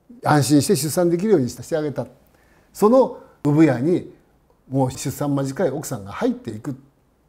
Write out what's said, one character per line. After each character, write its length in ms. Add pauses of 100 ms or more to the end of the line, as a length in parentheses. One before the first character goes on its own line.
(240)
安 200
心 180
し 60
て 80
出 120
産 220
で 80
き 80
る 60
よ 40
う 40
に 100
し 180
て 80
あ 60
げ 100
た。 140 (680)
そ 160
の 300 (260)
産 220
屋 140
に、 340 (560)
も 160
う 40
出 200
産 240
間 100
近 220
い 40
奥 160
さ 100
ん 80
が 80
入 180
っ 20
て 180
い 100
く。 160 (520)